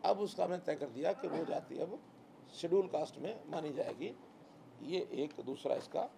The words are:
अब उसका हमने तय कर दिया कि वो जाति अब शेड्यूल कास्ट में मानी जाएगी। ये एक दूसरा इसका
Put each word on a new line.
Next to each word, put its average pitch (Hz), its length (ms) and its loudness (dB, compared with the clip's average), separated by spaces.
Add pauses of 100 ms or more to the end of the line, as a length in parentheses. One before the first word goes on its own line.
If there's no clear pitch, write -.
अब 196 140 6
उसका 185 240 2
हमने 175 140 2
तय 160 180 0
कर 147 140 -2
दिया 151 240 2
कि 190 140 -2
वो 165 180 0
जाति 139 340 -2
अब 175 200 -2 (540)
शेड्यूल 180 340 4
कास्ट 156 300 0
में 196 220 -4 (100)
मानी 156 240 -2
जाएगी। 160 400 -2 (720)
ये 175 160 0 (140)
एक 147 320 0
दूसरा 135 300 2
इसका - 420 0